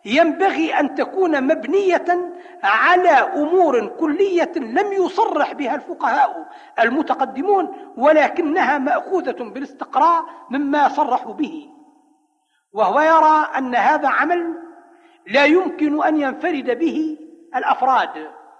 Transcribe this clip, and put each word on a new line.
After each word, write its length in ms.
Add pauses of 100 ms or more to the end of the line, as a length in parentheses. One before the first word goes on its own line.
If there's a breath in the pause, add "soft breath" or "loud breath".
ينبغي 720
أن 160
تكون 480
مبنية 920 (300 loud breath)
على 460
أمور 760
كلية 680
لم 380
يصرح 600
بها 220
الفقهاء 720 (320 loud breath)
المتقدمون، 1160
ولكنها 800
مأخوذة 680
بالاستقراء 840 (240 loud breath)
مما 400
صرحوا 440
به. 360 (1040)
وهو 280
يرى 460 (100)
أن 180
هذا 320
عمل 560 (640 soft breath)
لا 180
يمكن 580
أن 180
ينفرد 580
به 380 (380)
الأفراد 760 (280)